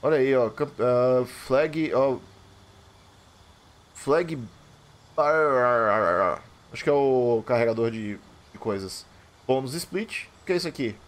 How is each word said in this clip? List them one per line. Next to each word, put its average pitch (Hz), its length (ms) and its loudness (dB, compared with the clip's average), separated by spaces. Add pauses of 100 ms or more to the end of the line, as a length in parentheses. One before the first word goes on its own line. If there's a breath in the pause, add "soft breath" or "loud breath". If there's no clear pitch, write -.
Olha 151 180 2
aí, 135 180 4
ó. 117 140 2
Camp-, 139 300 -6
ah, 123 460 2
flag, 151 680 -2
ó. 131 240 2 (1800)
Flag. 160 440 -2 (2250)
Acho - 120 -12
que 151 60 0
é - 20 4
o 127 540 2
carregador 117 440 0
de, 107 280 -8 (340)
de - 60 -20
coisas. 98 460 -6 (420 loud breath)
Bônus 131 280 -2
split. 180 520 -8 (160)
O - 20 -20
que - 80 -4
é 180 40 0
isso 165 120 -4
aqui? 120 260 -4 (140)